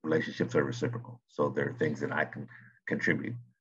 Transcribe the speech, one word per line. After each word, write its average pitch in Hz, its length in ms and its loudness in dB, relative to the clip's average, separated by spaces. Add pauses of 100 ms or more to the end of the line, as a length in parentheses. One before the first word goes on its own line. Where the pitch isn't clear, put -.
relationships - 520 0
are 73 80 6
reciprocal. - 640 -4
So 73 220 0
there 71 200 0
are 65 40 -6
things 73 260 0
that 69 140 -2
I 73 120 0
can 69 220 -10 (400)
contribute - 480 2 (260)